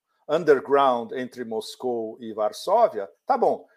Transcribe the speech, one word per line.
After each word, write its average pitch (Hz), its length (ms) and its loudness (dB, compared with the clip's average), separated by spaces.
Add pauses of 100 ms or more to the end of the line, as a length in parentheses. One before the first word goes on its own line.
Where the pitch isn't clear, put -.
(280)
underground, 139 840 2
entre 127 320 -8
Moscou 113 760 -8
e 110 140 -12
Varsóvia. 107 760 0 (160)
Tá 285 120 0
bom, 165 280 0 (120)